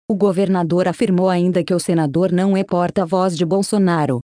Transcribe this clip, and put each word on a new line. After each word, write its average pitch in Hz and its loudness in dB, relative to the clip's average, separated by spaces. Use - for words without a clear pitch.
O 220 0
governador 185 0
afirmou 180 0
ainda 180 0
que - -4
o 175 2
senador 165 0
não 190 2
é 196 0
porta-voz 180 -2
de 175 0
Bolsonaro. 175 0